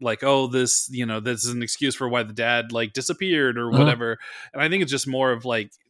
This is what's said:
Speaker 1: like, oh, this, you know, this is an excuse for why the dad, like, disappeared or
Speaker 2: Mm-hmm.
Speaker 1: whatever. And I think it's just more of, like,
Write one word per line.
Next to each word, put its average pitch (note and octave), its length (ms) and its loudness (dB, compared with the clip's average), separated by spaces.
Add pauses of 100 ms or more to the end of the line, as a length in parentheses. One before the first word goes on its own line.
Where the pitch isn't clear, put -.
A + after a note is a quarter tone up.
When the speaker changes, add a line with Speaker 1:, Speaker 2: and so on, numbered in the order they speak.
Speaker 1:
like, A#2 220 -2
oh, C3+ 240 4
this, B2 440 2
you B2 140 -4
know, A2 140 -2
this A2+ 260 -2
is B2 80 -2
an A#2+ 80 -4
excuse B2 320 -2
for B2+ 160 -4
why A#2+ 140 0
the G#2+ 100 -10
dad, A#2 380 0
like, A#2 220 -2
disappeared C#3+ 680 0
or A#2+ 60 -4
Speaker 2:
Mm-hmm. A#2+ 120 2
Speaker 1:
whatever. A#2+ 400 4 (340)
And - 120 -8
I D#3 60 2
think F#3+ 120 0
it's C#3+ 100 -2
just C3+ 160 -2
more C3 240 2
of, A#2 140 -4
like, A2+ 260 -2 (180)